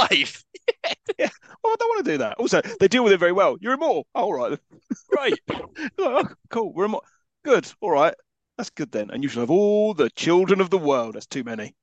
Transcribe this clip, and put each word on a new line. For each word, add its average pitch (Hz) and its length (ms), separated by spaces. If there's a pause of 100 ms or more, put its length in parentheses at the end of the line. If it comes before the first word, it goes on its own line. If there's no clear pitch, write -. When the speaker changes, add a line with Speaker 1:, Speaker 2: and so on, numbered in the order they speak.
Speaker 1:
slave." - 400
<laughs> - 40 (640)
Speaker 2:
Yeah. 302 100 (340)
Well, 440 100
I 453 60
don't 466 120
wanna 440 140
do 156 140
that. 113 200
Also, 208 220 (200)
they 196 80
deal 247 160
with 202 80
it 185 60
very 175 140
well. 175 280
"You're 233 140
immortal." 277 400
"Oh, - 100
all 196 100
right 120 160
then." - 300 (100)
<laughs> - 180
Speaker 1:
Great. 269 400
Speaker 2:
Like, - 140 (360)
"Oh, 294 280 (240)
cool. 226 220
We're 190 140
immortal. 214 200 (380)
Good. 240 260 (100)
All 190 100
right. 151 240 (420)
That's - 140
good - 220
then. 107 180
And 131 120
you 139 60
shall 120 140
have 117 80
all 208 440
the 220 160
children 185 500
of 185 100
the 190 80
world." 127 360
That's - 120
too 131 180
many. 113 380